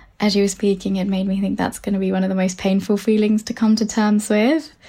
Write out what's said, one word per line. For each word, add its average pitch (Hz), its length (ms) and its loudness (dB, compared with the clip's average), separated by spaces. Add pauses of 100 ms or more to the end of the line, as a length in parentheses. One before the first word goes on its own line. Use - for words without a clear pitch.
(200)
as 208 140 0
you 196 100 4
were 202 40 2
speaking, 196 480 -2
it 190 100 -2
made 190 200 -2
me 196 140 -2
think 196 180 -2
that's 185 200 -4
gonna 196 200 -4
be 190 140 -2
one 190 100 0
of 190 60 0
the 190 60 -2
most 185 240 -2
painful 196 380 0
feelings 214 480 2
to - 80 -8
come 220 240 2
to 220 100 0
terms 208 440 0
with, 247 420 2 (160)